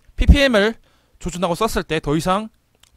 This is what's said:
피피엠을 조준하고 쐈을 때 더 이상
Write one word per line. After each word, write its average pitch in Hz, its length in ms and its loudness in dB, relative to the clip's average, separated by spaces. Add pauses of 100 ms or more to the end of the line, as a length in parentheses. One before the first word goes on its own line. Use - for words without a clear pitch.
(140)
피피엠을 240 600 4 (460)
조준하고 175 340 -6
쐈을 214 300 -4
때 160 160 -4
더 147 160 -4
이상 185 320 -4 (480)